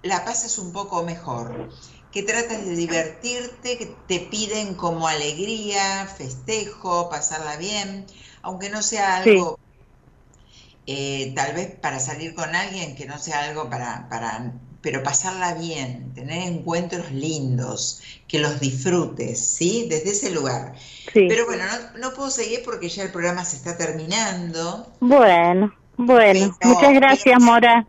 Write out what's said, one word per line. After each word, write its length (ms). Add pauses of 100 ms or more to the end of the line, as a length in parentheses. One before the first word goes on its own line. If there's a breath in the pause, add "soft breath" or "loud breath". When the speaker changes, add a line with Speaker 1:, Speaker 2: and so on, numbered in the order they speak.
Speaker 1:
la 220
pases 340
un 140
poco 300
mejor, 680 (420 soft breath)
que 100
trates 420
de 120
divertirte, 1000
que 160 (120)
te 140
piden 540
como 320
alegría, 1000
festejo, 1040
pasarla 460
bien, 500 (360 soft breath)
aunque 280
no 120
sea 400
Speaker 2:
Sí. 80
Speaker 1:
algo, 280 (1300 soft breath)
eh, 480
tal 200
vez 260
para 180
salir 360
con 200
alguien, 400
que 120
no 120
sea 260
algo 240
para, 400
para, 440 (300)
pero 200
pasarla 520
bien, 600
tener 320
encuentros 640
lindos, 920 (260 loud breath)
que 100
los 220
disfrutes, 840
¿sí? 460
Desde 200
ese 200
lugar. 440 (380 loud breath)
Speaker 2:
Sí. 160
Speaker 1:
Pero 180
bueno, 200
no, 320
no 160
puedo 160
seguir 340
porque 240
ya 140
el 80
programa 340
se 120
está 200
terminando. 1200
Speaker 2:
Bueno, 720 (220)
bueno, 640
Speaker 1:
Pero 140
Speaker 2:
muchas 200
gracias, 300
Speaker 1:
pensá 160
Speaker 2:
Mora. 480